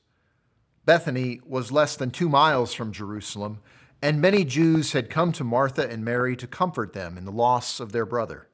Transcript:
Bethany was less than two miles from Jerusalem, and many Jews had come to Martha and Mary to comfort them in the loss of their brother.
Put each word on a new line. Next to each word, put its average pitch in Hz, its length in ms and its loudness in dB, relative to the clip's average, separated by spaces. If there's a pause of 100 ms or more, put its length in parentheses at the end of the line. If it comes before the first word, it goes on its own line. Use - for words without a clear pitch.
(840)
Bethany 131 640 2
was 127 240 -4
less 143 240 2
than 127 160 -4
two 175 180 -2
miles 143 460 4
from 113 160 -6
Jerusalem, 104 680 -8 (420)
and 147 180 2
many 190 240 6
Jews 156 460 2
had 123 180 -2
come 170 240 0
to 151 120 -6
Martha 131 440 0
and 113 160 -8
Mary 123 300 0
to 120 140 -10
comfort 135 460 -4
them 90 220 -10
in 90 80 -12
the 98 80 -10
loss 120 460 0
of 110 140 -12
their 113 140 -2
brother. 110 480 -6